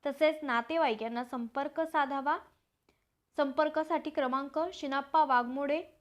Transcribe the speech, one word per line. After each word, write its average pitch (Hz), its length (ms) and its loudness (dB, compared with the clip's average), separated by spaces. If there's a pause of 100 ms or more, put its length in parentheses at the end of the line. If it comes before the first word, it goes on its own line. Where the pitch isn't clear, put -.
तसेच 302 380 2
नातेवाईक 247 600 0
यांना 233 220 -4
संपर्क 277 580 -4
साधावा. 294 540 0 (1000)
संपर्कासाठी 311 720 0
क्रमांक 277 500 -2 (140)
शिनाप्पा 277 520 0
वाघमोडे 269 560 0 (200)